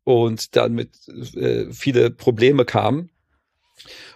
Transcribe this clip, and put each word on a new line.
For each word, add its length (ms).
und 500
damit, 360
äh, 380
viele 360
Probleme 540
kamen. 460